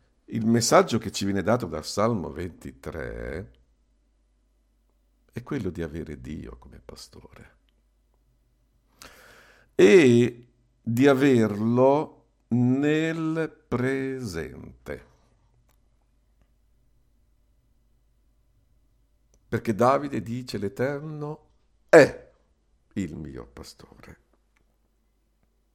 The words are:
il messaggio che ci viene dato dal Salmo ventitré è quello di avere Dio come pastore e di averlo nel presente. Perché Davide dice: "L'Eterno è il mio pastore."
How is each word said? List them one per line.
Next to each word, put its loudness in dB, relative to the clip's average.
il -6
messaggio 2
che -6
ci -8
viene -2
dato -2
dal -10
Salmo -2
ventitré -12
è -12
quello -8
di -8
avere -10
Dio -14
come -20
pastore -20
e 6
di 2
averlo 2
nel -2
presente. -8
Perché -4
Davide 0
dice: -10
"L'Eterno -8
è 6
il -6
mio -14
pastore." -20